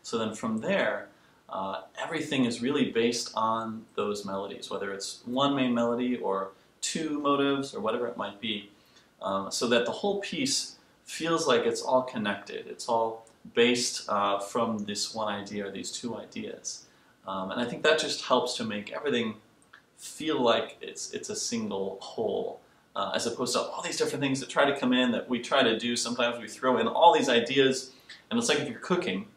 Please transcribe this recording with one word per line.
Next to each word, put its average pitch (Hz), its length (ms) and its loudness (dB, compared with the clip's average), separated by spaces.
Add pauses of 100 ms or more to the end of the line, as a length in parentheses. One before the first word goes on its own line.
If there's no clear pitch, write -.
So - 140 -4
then 107 160 -2
from 110 240 -4
there, 143 500 -2 (420)
uh, 98 320 -6 (200)
everything 143 440 0
is 113 160 -2
really 135 300 2
based 117 440 0
on 110 500 -2 (100)
those 104 300 -2
melodies, 98 460 -6
whether 98 200 -4
it's - 340 -8
one 139 300 2
main 127 180 2
melody 120 440 2
or 98 340 -2 (300)
two 151 380 -2
motives 139 560 2
or 104 40 -6
whatever 117 280 0
it - 100 -8
might 101 240 -6
be, 107 300 -6 (500)
um, 98 300 -2
so - 160 0
that 120 180 6
the - 60 -2
whole 202 300 -2
piece - 560 -2 (280)
feels 160 400 0
like 117 200 4
it's 113 160 0
all 131 200 4
connected. - 680 -6
It's - 200 -10
all 113 400 0 (260)
based, 120 560 2
uh, 101 300 2
from 110 400 -2
this 104 340 -6
one 107 180 -4
idea 101 360 -6
or 98 40 -8
these 98 200 -8
two 113 260 -6
ideas. - 680 -10 (420)
Um, 95 240 -4
and 123 100 -2
I 117 40 0
think - 180 -6
that 156 160 6
just - 260 -4
helps - 320 2
to 120 60 -4
make 104 280 -6
everything 120 440 -2 (640)
feel 151 440 -2
like 113 400 2
it's, - 320 -10
it's - 160 -8
a 104 60 -4
single 98 680 -4
whole, - 580 -2 (360)
uh, 98 180 -2
as 113 140 0
opposed 120 260 -2
to 110 80 2
all - 200 -6
these - 160 -4
different 139 240 0
things 135 180 0
that 131 100 -8
try 143 160 4
to 139 120 2
come 127 140 2
in 123 200 4
that - 180 -2
we 120 100 0
try 139 220 4
to 113 160 4
do. 120 180 -2
Sometimes 120 460 0
we 104 60 -12
throw 127 300 2
in 113 100 4
all 214 260 8
these 131 160 4
ideas, 131 600 4 (380)
and 120 100 2
it's 117 100 0
like 147 100 4
if - 80 -4
you're 113 120 -8
cooking 101 580 0